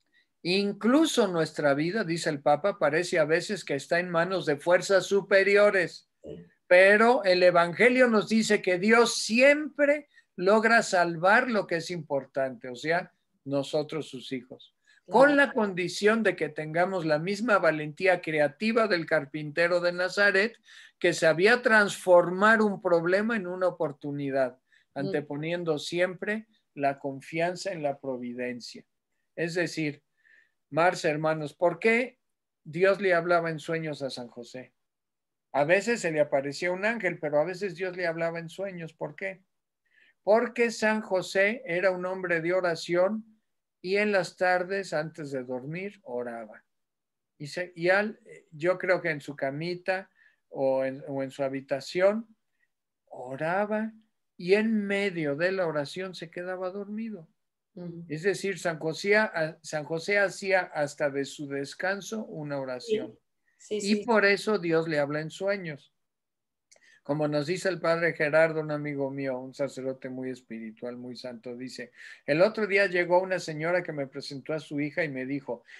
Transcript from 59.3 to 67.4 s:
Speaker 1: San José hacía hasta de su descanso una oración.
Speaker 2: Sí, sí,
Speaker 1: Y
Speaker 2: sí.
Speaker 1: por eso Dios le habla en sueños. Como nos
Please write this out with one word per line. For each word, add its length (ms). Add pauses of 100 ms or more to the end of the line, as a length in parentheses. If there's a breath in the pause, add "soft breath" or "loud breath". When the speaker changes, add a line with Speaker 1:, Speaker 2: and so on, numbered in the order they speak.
Speaker 1:
San 220
José 340
hacía 420
hasta 500
de 140
su 220
descanso 800
una 360
oración. 520
Speaker 2:
Sí, 60 (380)
sí, 220
Speaker 1:
Y 200
Speaker 2:
sí. 60
Speaker 1:
por 200
eso 340
Dios 300
le 100
habla 220
en 100
sueños. 600 (1120 soft breath)
Como 220
nos 200